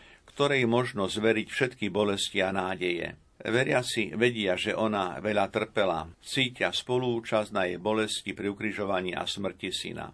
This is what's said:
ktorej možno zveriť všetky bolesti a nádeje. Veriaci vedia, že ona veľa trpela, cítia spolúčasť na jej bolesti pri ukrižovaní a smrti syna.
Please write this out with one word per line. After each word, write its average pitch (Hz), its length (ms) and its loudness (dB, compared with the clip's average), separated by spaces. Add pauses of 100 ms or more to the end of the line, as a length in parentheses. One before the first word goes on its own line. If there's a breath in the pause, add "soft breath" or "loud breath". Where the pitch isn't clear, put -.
(360 loud breath)
ktorej 139 320 4
možno 117 400 2
zveriť 107 400 2
všetky - 400 -2
bolesti 98 560 2
a 95 80 2
nádeje. 90 640 -2 (300)
Veriaci 117 720 0
vedia, 107 400 2
že 104 160 0
ona 95 480 0
veľa 104 240 2
trpela, 90 720 0
cítia 123 560 0
spolúčasť 117 800 0
na 95 80 2
jej 90 160 -2
bolesti 107 560 -2
pri 98 160 -2
ukrižovaní 98 640 -4
a - 80 -4
smrti - 480 -6
syna. - 420 -8